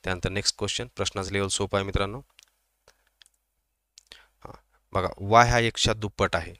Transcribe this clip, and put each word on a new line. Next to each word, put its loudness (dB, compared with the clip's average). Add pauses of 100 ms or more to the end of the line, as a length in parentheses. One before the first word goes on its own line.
त्यानंतर -4
नेक्स्ट -2
क्वेश्चन, -6
प्रश्नाचं -4
लेवल 0
सोपं -2
आहे 0
मित्रांनो. -4 (2250)
हां, -18 (400)
बघा, 0 (120)
वाय 8
हा 4
एकच्या 0
दुप्पट 0
आहे. -6